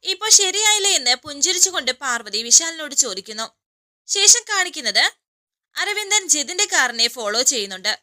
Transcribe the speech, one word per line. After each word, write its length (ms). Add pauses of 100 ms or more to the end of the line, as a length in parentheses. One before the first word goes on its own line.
"ഇപ്പൊ 260
ശരിയായില്ലേ?" 640
എന്ന് 240
പുഞ്ചിരിച്ചുകൊണ്ട് 760
പാർവതി 500
വിശാലിനോട് 520
ചോദിക്കുന്നു. 580 (540)
ശേഷം 420
കാണിക്കുന്നത് 640 (680)
അരവിന്ദൻ 500
ജിതിന്റെ 360
കാറിനെ 440
ഫോളോ 340
ചെയ്യുന്നുണ്ട്. 600